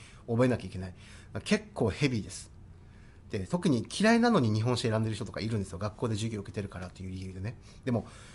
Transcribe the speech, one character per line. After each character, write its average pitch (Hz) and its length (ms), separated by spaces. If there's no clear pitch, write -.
覚 120 180
え - 20
な 120 100
き - 80
ゃ - 20
い - 20
け 95 80
な 92 120
い。 90 40
結 - 280
構 - 160
ヘ 143 200
ビ 120 100
ー - 20
で - 80
す。 - 220
で、 95 160
特 175 220
に 117 180
嫌 220 140
い 233 60
な 233 100
の 214 100
に 113 140
日 107 80
本 120 160
史 120 120
選 110 100
ん 113 40
で 113 60
る 110 60
人 113 100
と 92 60
か - 80
い 95 80
る 113 100
ん 101 40
で 95 40
す - 60
よ。 - 80
学 104 160
校 127 140
で 110 60
授 110 160
業 107 80
を 98 40
受 104 80
け 98 40
て 110 60
る 98 80
か - 80
ら 90 120
と - 120
い 92 60
う 92 40
理 95 100
由 92 120
で 90 60
ね。 101 180
で 127 60
も、 110 140